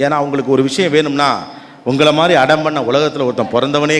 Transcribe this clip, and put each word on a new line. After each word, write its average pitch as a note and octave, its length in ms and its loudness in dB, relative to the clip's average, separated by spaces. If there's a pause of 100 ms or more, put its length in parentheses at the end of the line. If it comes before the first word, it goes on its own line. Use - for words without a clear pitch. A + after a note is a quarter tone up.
ஏன்னா, D3 200 0
உங்களுக்கு C3+ 300 -2
ஒரு C3 140 2
விஷயம் D#3+ 260 -2
வேணும்னா, C#3+ 340 0 (600)
உங்களை C#3+ 240 2
மாதிரி E3+ 220 2
அடம் D3+ 300 2
பண்ண D3+ 160 -2
உலகத்துல C#3+ 440 -2
ஒருத்தன் A#2 280 -4
பிறந்தவனே D3 460 0